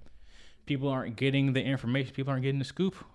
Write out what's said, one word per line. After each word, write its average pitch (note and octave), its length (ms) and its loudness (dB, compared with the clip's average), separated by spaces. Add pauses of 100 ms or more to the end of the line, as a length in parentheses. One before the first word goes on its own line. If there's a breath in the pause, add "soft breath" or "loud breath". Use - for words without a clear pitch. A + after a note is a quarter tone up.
(640 soft breath)
People C#3 240 -2
aren't A#2 280 -2
getting C3+ 360 4
the B2+ 100 4
information. B2+ 520 0
People C3+ 160 -2
aren't C3 140 0
getting C3+ 140 2
the C3+ 60 0
scoop F3+ 320 0 (180)